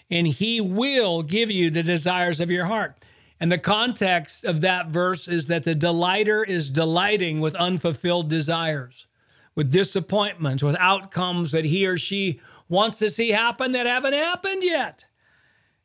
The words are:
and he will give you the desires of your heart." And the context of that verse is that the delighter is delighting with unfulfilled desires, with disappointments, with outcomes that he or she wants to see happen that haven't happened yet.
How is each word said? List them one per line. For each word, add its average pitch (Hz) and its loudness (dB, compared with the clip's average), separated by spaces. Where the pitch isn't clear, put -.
and 170 2
he 220 0
will 202 0
give 214 0
you 180 2
the 160 0
desires 175 0
of 175 -2
your 180 0
heart." 202 -4
And 170 0
the 175 2
context 196 0
of 170 0
that 180 0
verse 175 -2
is 165 0
that 165 0
the 165 0
delighter 180 2
is 175 -2
delighting 165 2
with 156 0
unfulfilled 175 0
desires, 156 -2
with 143 0
disappointments, 180 0
with 147 2
outcomes 180 0
that 160 0
he 185 2
or 180 0
she 190 -4
wants 214 0
to 214 2
see 226 0
happen 240 0
that 247 0
haven't 254 0
happened 359 -2
yet. 294 -2